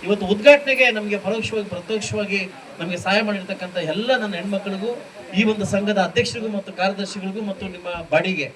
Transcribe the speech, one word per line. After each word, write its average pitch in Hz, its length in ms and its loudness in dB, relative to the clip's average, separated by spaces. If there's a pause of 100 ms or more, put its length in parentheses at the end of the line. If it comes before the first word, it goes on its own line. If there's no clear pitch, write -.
ಇವತ್ತು 202 220 2
ಉದ್ಘಾಟನೆಗೆ 254 640 6
ನಮಗೆ 208 280 -2
ಪರೋಕ್ಷವಾಗಿ 208 500 -2
ಪ್ರತ್ಯಕ್ಷವಾಗಿ 196 840 -2 (280)
ನಮಗೆ 170 160 -4
ಸಹಾಯ 196 260 2
ಮಾಡಿರ್ತಕ್ಕಂಥ 185 540 -4
ಎಲ್ಲ 185 400 2
ನನ್ನ 208 180 -2
ಹೆಣ್ಮಕ್ಳಿಗೂ, 196 680 -4 (340)
ಈ 214 80 6
ಒಂದು 214 200 2
ಸಂಘದ 202 340 0
ಅಧ್ಯಕ್ಷರಿಗೂ 226 500 0
ಮತ್ತು 196 240 -6
ಕಾರ್ಯದರ್ಶಿಗಳಿಗೂ 190 680 -4
ಮತ್ತು 196 260 -6
ನಿಮ್ಮ 180 220 -10 (240)
ಬಾಡಿಗೆ 160 440 0